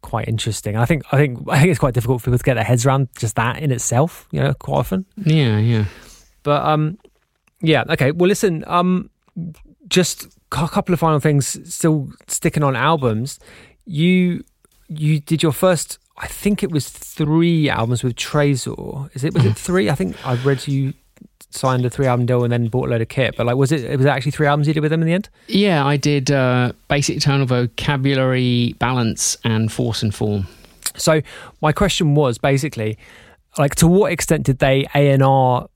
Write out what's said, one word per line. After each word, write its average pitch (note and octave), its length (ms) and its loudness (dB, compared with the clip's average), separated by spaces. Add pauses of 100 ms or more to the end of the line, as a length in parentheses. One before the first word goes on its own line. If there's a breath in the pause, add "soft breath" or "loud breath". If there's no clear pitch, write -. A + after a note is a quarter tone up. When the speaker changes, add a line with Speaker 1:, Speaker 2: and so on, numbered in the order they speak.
Speaker 1:
quite - 280 -6
interesting. A2 480 -4
I A#2 80 2
think, D3 260 0
I C#3 60 0
think, C3+ 320 0
I - 100 0
think E3 120 6
it's D#3 100 0
quite C3+ 140 0
difficult A#2+ 260 0
for - 60 -8
people B2 120 2
to - 60 -4
get C3+ 100 2
their A2+ 80 -2
heads A#2+ 240 2
around C3+ 220 2 (100)
just A2 160 -4
that A#2 240 -2
in C#3+ 140 0
itself, B2 580 -2
you D3 100 -4
know, C#3+ 140 0
quite C#3 240 -4
often. F#3+ 280 -2 (100)
Speaker 2:
Yeah, D3+ 420 2
yeah. A2 280 2 (580 loud breath)
Speaker 1:
But, D3 200 0
um, D#3 320 0 (640)
yeah, D3+ 260 4
okay. D3 240 2
Well, F3 160 2
listen, F#3+ 400 0
um, F3+ 420 0 (760)
just - 380 0
a - 20 -20 (220)
cou-, D#3+ 180 -2
couple F#3+ 240 -2
of E3+ 80 0
final D#3 180 2
things, D3 560 0
still D#3 360 0 (180)
sticking - 340 -2
on C#3 140 2
albums. C3 640 0 (460 loud breath)
You, F3+ 580 0 (420)
you D3+ 320 0
did D3+ 240 -2
your D#3+ 100 2
first, - 460 0 (180)
I - 120 -12
think - 340 -2
it F#3+ 80 -4
was D3+ 200 -4
three D#3+ 800 0
albums A2+ 360 -2
with B2 100 -2
Trezor. - 1000 -4
Is C3 80 -8
it, F3 100 -4
was C3+ 100 4
it G#2 40 4
Speaker 2:
Mm-hmm. G#2+ 60 2
Speaker 1:
three? F#3 360 -2
I C#3 60 0
think - 280 -6
I B2+ 100 -2
read C3 340 -2
you C3+ 260 -2 (560)
signed B2+ 360 0
a A#2+ 40 0
three C#3 160 -2
album B2 200 2
deal B2 160 2
and A#2+ 100 0
then A#2+ 160 0
bought B2+ 200 -2
a - 20 -2
load A#2 100 0
of A2+ 80 -4
kit, A#2+ 280 -2
but, A#2 100 -2
like, B2 100 0
was C3+ 160 2
it, C#3 240 -4
was C3 100 2
it - 20 6
actually C#3 240 -2
three D3+ 140 0
albums C#3+ 200 2
you D#3 80 0
did D#3 60 -2
with D3+ 100 0
them E3 120 0
in D#3+ 40 0
the E3 80 0
end? G3 140 -4 (180 soft breath)
Speaker 2:
Yeah, F#3+ 400 2
I C#3+ 100 2
did, C#3+ 340 0
uh, B2+ 420 2 (160)
Basic C#3+ 320 0
Tonal C#3 260 2
Vocabulary, B2+ 1300 0
Balance, A#2+ 680 -2
and A2 260 0
Force A#2+ 320 -4
and G#2+ 120 -2
Form. G#2 320 -4 (500 loud breath)
Speaker 1:
So D#3+ 240 2 (400 loud breath)
my D3+ 120 2
question E3 420 0
was C#3 240 2
basically, C3+ 600 -2 (600 loud breath)
like, D3 180 2
to E3 100 6
what F#3 260 4
extent D#3 320 -2
did C3 140 0
they C#3 360 4
A C#3+ 160 4
and C3+ 120 4
R C3+ 540 2